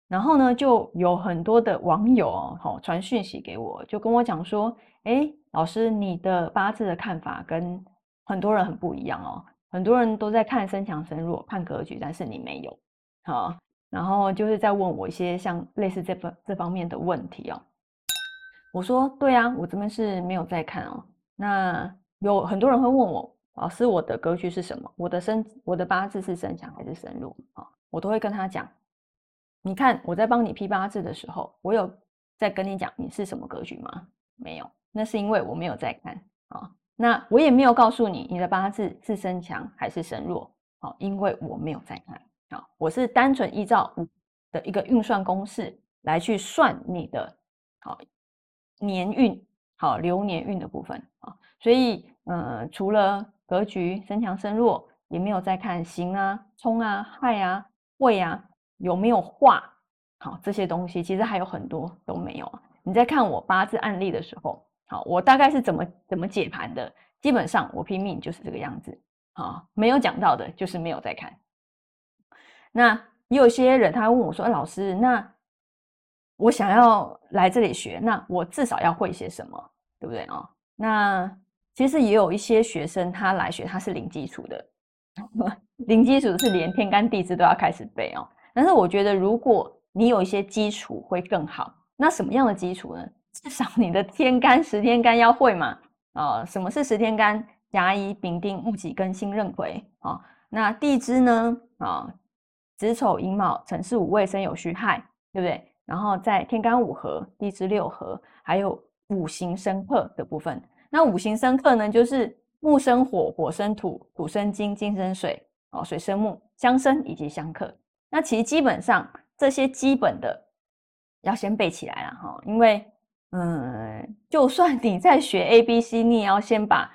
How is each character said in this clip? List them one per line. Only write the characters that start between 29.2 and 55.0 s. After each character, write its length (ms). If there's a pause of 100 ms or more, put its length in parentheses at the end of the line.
：“你 120
看， 300
我 100
在 120
帮 180
你 80
批 160
八 180
字 160
的 120
时 160
候， 220 (100)
我 100
有 180 (460)
在 140
跟 140
你 120
讲 180
你 140
是 160
什 120
么 100
格 160
局 160
吗？ 280 (300)
没 220
有， 120 (220)
那 100
是 160
因 120
为 100
我 140
没 100
有 100
在 280
看。” 180 (300)
哦， 180 (260)
那 360
我 100
也 100
没 120
有 100
告 180
诉 160
你， 220
你 100
的 80
八 220
字 340
是 140
身 240
强 260 (100)
还 120
是 140
身 220
弱。 280 (280)
哦， 180
因 180
为 240
我 160
没 140
有 160
在 100 (100)
看。 140 (300)
好， 260
我 140
是 160
单 260
纯 240
依 80
照 320
我 100 (440)
的 160
一 40
个 120
运 200
算 200
公 240
式 300 (260)
来 180
去 160
算 500
你 200
的， 300 (440)
好， 180 (800)
年 320
运， 340 (320)
好， 200
流 260
年 220
运 140
的 100
部 140
分。 200 (180)
好， 160 (220)
所 140
以， 340 (200)
呃， 420
除 240
了 340 (200)
格 180
局、 420
身 140
强 160
身 180
弱， 320 (220)